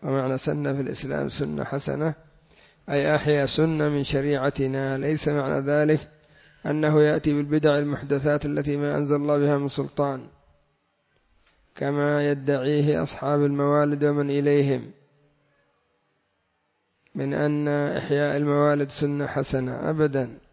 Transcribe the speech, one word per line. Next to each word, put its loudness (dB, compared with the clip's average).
ومعنى -2
سن -2
في -4
الإسلام -6
سنة -6
حسنة -4
أي 2
أحيا 2
سنة 0
من -2
شريعتنا، -2
ليس -2
معنى 0
ذلك 2
أنه 4
يأتي 2
بالبدع 2
المحدثات 0
التي -2
ما 0
أنزل 2
الله 2
بها 4
من -2
سلطان، -4
كما 0
يدعيه 0
أصحاب 0
الموالد 2
ومن 2
إليهم 2
من -4
أن -2
إحياء 0
الموالد 2
سنة -2
حسنة، -4
أبدًا. 0